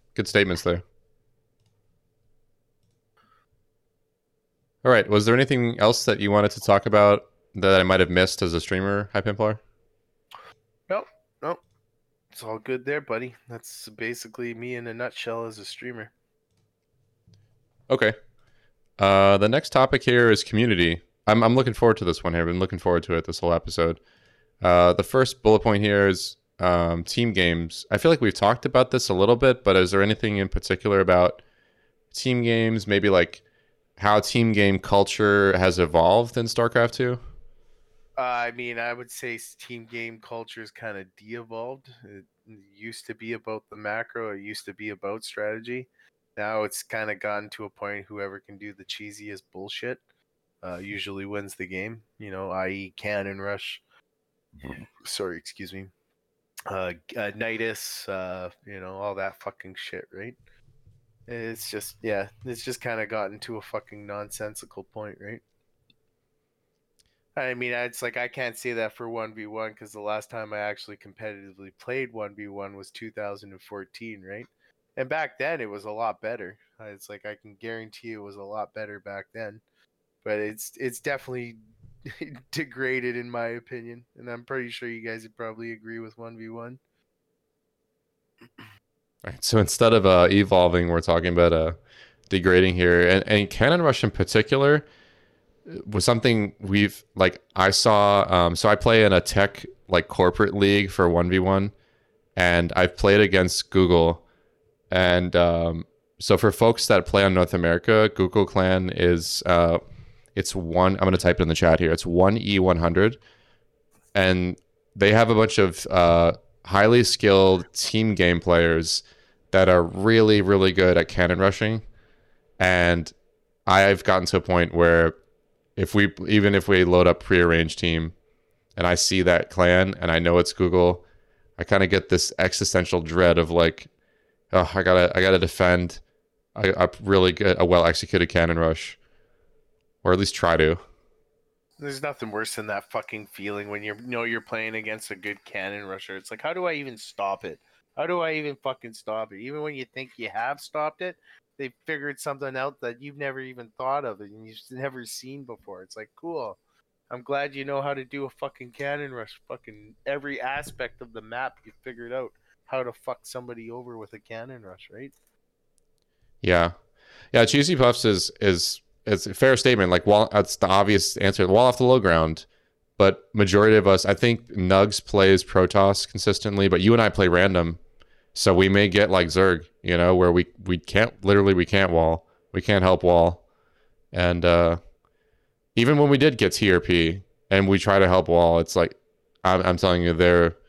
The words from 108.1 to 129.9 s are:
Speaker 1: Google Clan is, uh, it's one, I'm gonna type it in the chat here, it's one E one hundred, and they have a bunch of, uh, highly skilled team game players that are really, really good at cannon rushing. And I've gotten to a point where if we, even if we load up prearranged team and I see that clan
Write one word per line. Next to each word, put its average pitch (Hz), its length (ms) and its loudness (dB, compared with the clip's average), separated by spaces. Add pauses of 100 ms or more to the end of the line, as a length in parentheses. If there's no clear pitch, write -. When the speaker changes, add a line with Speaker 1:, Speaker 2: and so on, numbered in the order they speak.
Speaker 1:
Google 95 300 0
Clan 92 460 0
is, 87 560 -2
uh, 85 320 2 (580)
it's - 180 -6
one, 92 420 0
I'm - 80 -2
gonna 95 120 2
type 87 240 2
it 90 40 4
in 82 40 0
the 80 60 0
chat 80 260 4
here, 82 120 0
it's 82 120 -4
one 92 320 2
E 101 220 -2
one 92 180 2
hundred, 87 400 0 (960)
and 92 440 0 (360)
they 101 180 4
have 113 180 4
a 113 40 4
bunch 110 220 2
of, 92 300 0
uh, 85 460 4 (340)
highly 110 380 4
skilled 95 680 4
team 110 420 -2
game 87 240 2
players 82 640 0 (500)
that 95 180 4
are 87 120 6
really, 107 600 2
really 95 300 2
good 90 260 4
at 82 100 0
cannon 87 300 0
rushing. 107 420 0 (760)
And 87 520 2 (560)
I've 98 380 4
gotten 92 220 0
to - 100 -2
a 87 60 4
point 87 320 0
where 85 400 4 (640)
if 92 180 -4
we, 101 180 4 (160)
even 101 260 4
if 95 140 0
we 92 160 6
load 87 240 6
up 87 120 2
prearranged 85 600 2
team 82 320 -2 (640)
and 87 100 -2
I 87 80 2
see 92 280 0
that 87 280 2
clan 92 500 2